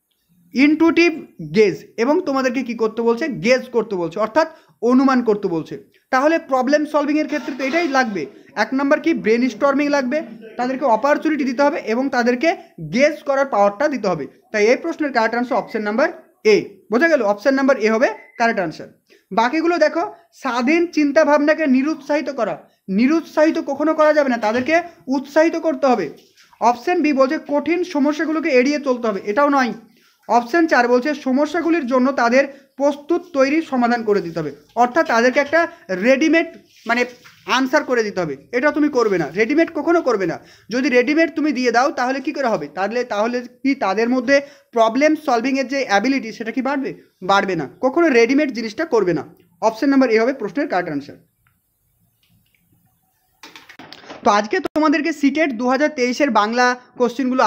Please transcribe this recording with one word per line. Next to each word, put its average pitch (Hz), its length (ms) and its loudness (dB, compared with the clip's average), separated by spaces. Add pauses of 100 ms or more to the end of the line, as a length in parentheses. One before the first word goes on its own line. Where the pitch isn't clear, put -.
(640)
intuitive 320 480 4 (420)
guess, 202 200 4 (240)
এবং 285 240 0
তোমাদেরকে 262 420 -2
কি 233 100 -8
করতে 220 280 -4
বলছে? 233 260 0
গেস 233 420 -2
করতে 226 260 -2
বলছে, 170 240 -6
অর্থাৎ 311 280 0 (340)
অনুমান 254 420 4
করতে 208 240 0
বলছে। 160 360 -8 (260)
তাহলে 302 300 2
প্রবলেম 285 460 0
সলভিংয়ের 294 400 0
ক্ষেত্রে 294 320 -8
তো 277 60 -6
এটাই 320 240 0
লাগবে, 226 380 -2 (300)
এক 214 180 0
নাম্বার 277 260 0
কি 320 140 0
ব্রেনস্টর্মিং 247 760 0
লাগবে, 285 320 -2 (360)
তাদেরকে 269 280 -4
অপরচুনিটি 285 580 0
দিতে 262 200 -2
হবে 285 160 0
এবং 247 300 -2
তাদেরকে 247 460 0 (380)
গেস 294 300 2
করার 269 220 0
পাওয়ারটা 202 420 0
দিতে 226 200 -4
হবে। 156 200 -4 (240)
তাই 208 140 2
এই 247 100 4
প্রশ্নের 302 380 -6
কারেক্ট 226 220 0
আনসার 240 220 -2
অপশন - 240 -4
নাম্বার 220 280 0 (340)
এ। 208 180 6 (300)
বোঝা 254 160 2
গেল? 302 140 2
অপশন 208 320 0
নাম্বার 269 240 2
এ 214 140 0
হবে 233 180 2 (280)
কারেক্ট 233 240 0
আনসার। - 420 -10 (340)
বাকিগুলো 320 360 0 (100)
দেখো, 302 180 -2 (380)
স্বাধীন 254 400 0 (140)
চিন্তা 302 340 2
ভাবনাকে 302 340 2 (120)
নিরুৎসাহিত 294 540 -2 (100)
করা, 190 160 -4 (420)
নিরুৎসাহিত 311 600 2 (120)
কখনো 294 300 0
করা 302 180 6
যাবে 285 160 2
না, 233 120 -2
তাদেরকে 254 300 0 (400)
উৎসাহিত 320 400 2 (100)
করতে 285 260 -2
হবে। 202 140 0 (640)
অপশন 247 340 -2
বি 302 160 2
বলছে 262 180 2 (140)
কঠিন 294 280 0 (140)
সমস্যাগুলোকে 302 560 -2 (100)
এড়িয়ে 285 280 0
চলতে 240 200 -2
হবে, 196 140 -4 (100)
এটাও 285 260 2
নয়। 240 160 0 (640)
অপশন 247 300 2
চার 277 260 2
বলছে 247 160 2 (180)
সমস্যাগুলির 302 600 0
জন্য 254 200 2 (140)
তাদের 247 220 4 (360)
প্রস্তুত 294 420 -2 (160)
তৈরি 277 200 2 (140)
সমাধান 240 360 0
করে 202 180 2
দিতে 165 140 -8
হবে, 151 120 -6 (320)
অর্থাৎ 285 300 0
তাদেরকে 247 320 2
একটা 320 140 2 (480)
রেডিমেড 262 400 4 (420)
মানে 233 120 0 (560)
আনসার 269 320 0
করে 240 180 2
দিতে 190 160 -6
হবে, 147 120 -6 (220)
এটা 294 200 2
তুমি 294 200 2
করবে 214 240 2
না, 147 60 -2 (120)
রেডিমেড 302 380 2
কখনো 330 300 2
করবে 214 240 0
না। 131 60 -8 (360)
যদি 262 160 0
রেডিমেড 294 480 2
তুমি 302 140 0
দিয়ে 247 240 0
দাও 262 140 4 (100)
তাহলে 262 260 -2
কি 311 120 -4
করে 262 160 -2
হবে? 156 140 -4 (100)
তাহলে, 214 220 -2 (140)
তাহলে 226 240 -2 (260)
কি 269 80 2 (140)
তাদের 202 300 0
মধ্যে 254 200 2 (400)
প্রবলেম 233 360 4 (140)
সলভিংয়ের 262 480 0
যে 277 60 -2 (100)
অ্যাবিলিটি 226 480 0
সেটা 220 140 -8
কি 262 180 -4
বাড়বে? 269 220 -4 (400)
বাড়বে 196 300 2
না, 135 40 -6 (160)
কখনো 294 260 2 (120)
রেডিমেড 269 380 2
জিনিসটা 226 280 -6
করবে 202 320 0
না। 127 60 -6 (380)
অপশন 226 280 0
নাম্বার 262 260 4
এ - 60 4
হবে 247 200 0
প্রশ্নের 277 260 -6
কারেক্ট 180 280 -4
আনসার। 117 220 -10 (3000)
তো 233 80 4
আজকে 214 260 0 (180)
তোমাদেরকে 311 360 0 (100)
সিটেট 285 280 2 (100)
দু 247 140 -4
হাজার 294 240 0
তেইশের 254 320 0 (100)
বাংলা 233 260 0 (320)
কোশ্চেনগুলো 247 500 0